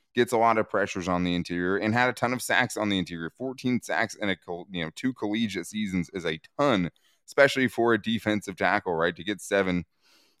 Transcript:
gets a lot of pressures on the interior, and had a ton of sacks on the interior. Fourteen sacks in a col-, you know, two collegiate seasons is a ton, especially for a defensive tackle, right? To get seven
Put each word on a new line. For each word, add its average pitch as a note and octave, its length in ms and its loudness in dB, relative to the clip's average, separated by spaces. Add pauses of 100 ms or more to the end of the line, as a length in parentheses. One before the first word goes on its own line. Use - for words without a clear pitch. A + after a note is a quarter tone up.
(160)
gets B2 180 2
a A#2 40 4
lot A2+ 200 6
of A2 100 2
pressures F#2+ 400 -2
on F2+ 160 2
the F2 120 2
interior, F2 420 -2
and G#2+ 160 0
had B2 160 4
a A#2 40 -2
ton B2 200 -2
of A#2 80 -6
sacks A#2 340 0
on G#2+ 140 -2
the G2 80 0
interior. E2 400 -4
Fourteen B2+ 420 -4
sacks G2+ 360 -2
in G#2 140 -4
a F#2 60 0
col-, F2+ 360 -10
you F2 120 -4
know, D#2+ 120 -4
two B2+ 180 -4
collegiate G#2 540 -4
seasons F#2+ 440 -4
is E2+ 140 -8
a D#2+ 140 -4 (180)
ton, A2 320 2 (380)
especially C3+ 400 4
for A#2 260 2
a G#2+ 80 2
defensive G#2+ 540 -2
tackle, F#2 400 0
right? E2+ 200 0
To E2 80 -14
get G2 180 -4
seven F#2 440 2 (540)